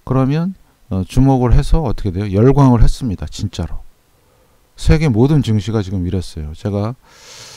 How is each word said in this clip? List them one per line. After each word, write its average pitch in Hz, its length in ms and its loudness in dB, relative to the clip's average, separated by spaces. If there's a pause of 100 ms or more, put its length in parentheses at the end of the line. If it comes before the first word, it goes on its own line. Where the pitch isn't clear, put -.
그러면, 147 520 -2 (340)
어, 92 180 -4
주목을 131 460 2
해서 143 280 2
어떻게 110 300 -4
돼요? 98 220 -6
열광을 127 500 4
했습니다. - 440 0
진짜로. - 520 -8 (960)
세계 160 320 0
모든 135 340 2
증시가 107 400 -2
지금 92 240 -6
이랬어요. 82 480 -8
제가 101 420 -6 (600)